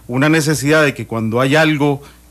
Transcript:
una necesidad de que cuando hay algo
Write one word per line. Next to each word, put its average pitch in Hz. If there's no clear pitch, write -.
una 131
necesidad 151
de 139
que 117
cuando 113
hay 135
algo 147